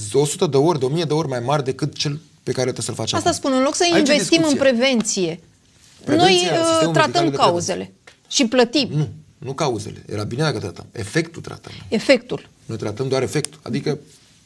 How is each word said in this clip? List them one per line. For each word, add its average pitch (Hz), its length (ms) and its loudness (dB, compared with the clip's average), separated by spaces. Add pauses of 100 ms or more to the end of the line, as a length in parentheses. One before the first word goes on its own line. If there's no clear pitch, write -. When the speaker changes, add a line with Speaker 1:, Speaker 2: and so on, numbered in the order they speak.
(140)
Speaker 1:
o 143 120 4
sută 147 200 -2
de 135 120 2
ori, 151 220 4
de 123 60 0
o - 40 2
mie 170 140 0
de 147 100 -2
ori 156 140 -2
mai 127 120 -4
mari 135 240 0
decât 135 300 -4
cel 151 260 -6 (240)
pe - 80 -4
care 127 200 0
trebuie 120 140 -8
să-l 110 100 -6
faci 110 180 -4
Speaker 2:
Asta 320 160 -2
Speaker 1:
acum. - 100 -6
Speaker 2:
spun, 285 180 -2
în 262 60 2
loc 294 120 0
să - 80 0
Speaker 1:
Aici 349 120 4
e 302 160 4
Speaker 2:
investim 330 320 2
în 311 60 2
Speaker 1:
discuția. 269 220 2
Speaker 2:
prevenție, 220 680 0 (640)
Speaker 1:
Prevenția, 359 480 4
Speaker 2:
noi, 339 80 2
uh, 330 100 2
Speaker 1:
sistemul 330 240 2
Speaker 2:
tratăm 339 300 2
Speaker 1:
medical - 0 -
de 311 60 2
prevenție. 277 80 0
Speaker 2:
cauzele 185 560 0 (340)
și - 200 2
plătim. 247 440 2
Speaker 1:
Nu, 143 180 0 (280)
nu 131 160 -10
cauzele. 107 520 -4
Era 104 180 -6
bine 120 180 -4
dacă 135 180 0
tratăm. 95 320 -8
Efectul 156 500 -4
tratăm. - 300 -14 (160)
Speaker 2:
Efectul. - 640 0 (160)
Speaker 1:
Noi 113 120 -10
tratăm 110 300 -6
doar 131 140 0
efectul. - 420 -4
Adică, 143 340 -4 (480)